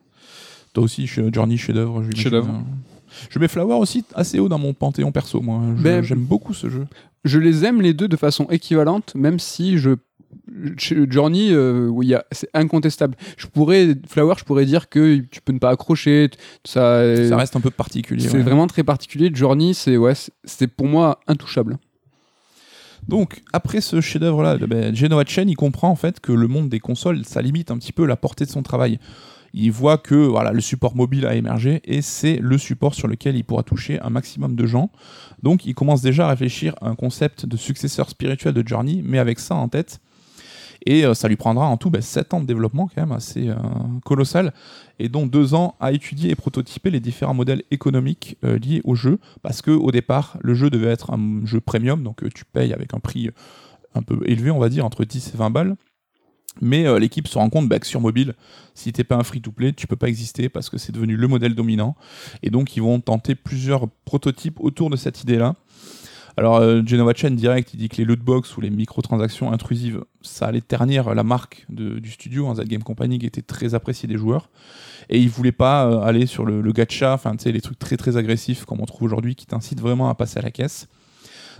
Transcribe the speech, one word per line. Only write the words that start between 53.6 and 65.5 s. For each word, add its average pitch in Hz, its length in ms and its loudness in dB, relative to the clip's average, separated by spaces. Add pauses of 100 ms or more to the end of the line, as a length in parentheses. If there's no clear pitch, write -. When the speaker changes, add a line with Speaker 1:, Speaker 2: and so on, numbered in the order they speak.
Speaker 1:
un - 80 -2
peu 113 240 -4
élevé, 120 240 0
on 156 80 0
va 117 100 2
dire, 127 160 -2
entre 113 220 -2
dix - 260 -10
et 113 60 -10
vingt 110 120 -2
balles. 175 260 -2 (840)
Mais, 151 240 2
euh, 117 120 4
l'équipe 113 300 0
se - 80 -6
rend 110 140 2
compte, 156 180 2
bah, 110 100 2
que - 80 -8
sur - 140 -4
mobile, 117 340 0 (400)
si - 160 -10
t'es - 140 -2
pas 123 120 0
un 120 80 2
free-to-play, 123 500 -6
tu - 120 -14
peux 120 100 -4
pas 123 120 -2
exister 117 400 -4
parce - 220 -10
que - 80 -8
c'est - 140 -12
devenu 113 220 -2
le 117 140 0
modèle 120 260 0
dominant. 113 420 -2 (460)
Et 101 60 -2
donc, 127 300 -2
ils 113 40 -2
vont 120 160 2
tenter 113 360 -2
plusieurs 131 540 -4 (180)
prototypes 143 520 -4
autour 156 300 -2
de 143 80 -4
cette - 260 -8
idée-là. 120 320 0 (840)